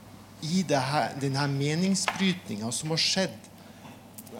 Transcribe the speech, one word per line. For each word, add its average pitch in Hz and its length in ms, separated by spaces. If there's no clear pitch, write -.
i 170 180
det 143 180
her, 131 400
den 135 160
her 143 120
meningsbrytningen 160 1200
som 156 180
har 160 80
skjedd. - 400